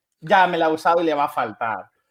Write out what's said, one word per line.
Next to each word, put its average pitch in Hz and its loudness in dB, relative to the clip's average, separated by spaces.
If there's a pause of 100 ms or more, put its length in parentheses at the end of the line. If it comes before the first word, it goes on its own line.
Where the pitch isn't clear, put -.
(200)
ya 185 2
me 175 -2
la 160 2
ha - 2
usado 170 0
y 170 -2
le 151 0
va 143 0
a 147 -2
faltar". 110 -6 (220)